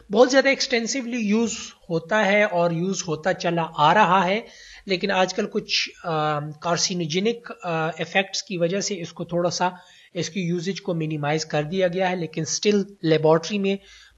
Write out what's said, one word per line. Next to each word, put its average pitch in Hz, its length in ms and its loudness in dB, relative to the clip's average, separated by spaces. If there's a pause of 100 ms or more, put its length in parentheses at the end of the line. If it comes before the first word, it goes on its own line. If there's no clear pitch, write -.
(100)
बहुत 240 200 6
ज़्यादा 269 200 4
एक्सटेंसिवली 233 680 -2
यूज़ 214 400 0 (320)
होता 165 280 0
है 208 280 4
और 175 280 2
यूज़ 185 300 -2
होता 156 280 -2
चला 170 300 -2
आ 160 300 4
रहा 196 300 6
है, 196 240 -2 (420)
लेकिन 190 220 -2
आजकल 190 360 0
कुछ, - 420 -4
अ, 151 520 -2 (220)
कार्सिनोजेनिक, 175 840 -2 (160)
अ, 165 260 -4 (100)
इफेक्ट्स 190 420 -4
की 190 140 -8
वजह 170 240 0
से - 140 -4
इसको 170 300 -10
थोड़ा 175 260 -2
सा, 180 280 -2 (360)
इसकी 190 260 -6
यूजेज 175 400 -4
को 180 140 -4
मिनिमाइज 156 500 -2
कर 151 200 -2
दिया 185 240 0
गया 180 200 -2
है, 185 80 -2
लेकिन 180 280 -4
still 208 400 0 (200)
लेबोरेटरी 160 540 4
में 196 200 0 (400)